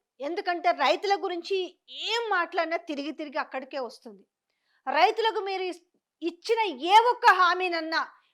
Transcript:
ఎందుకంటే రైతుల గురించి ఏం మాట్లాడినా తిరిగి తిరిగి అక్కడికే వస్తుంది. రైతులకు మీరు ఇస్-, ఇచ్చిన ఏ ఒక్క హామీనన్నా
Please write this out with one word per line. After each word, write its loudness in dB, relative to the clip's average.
ఎందుకంటే -2
రైతుల 2
గురించి -4
ఏం -4
మాట్లాడినా 0
తిరిగి -8
తిరిగి -10
అక్కడికే -8
వస్తుంది. -12
రైతులకు 2
మీరు -4
ఇస్-, -8
ఇచ్చిన -2
ఏ 2
ఒక్క 6
హామీనన్నా 0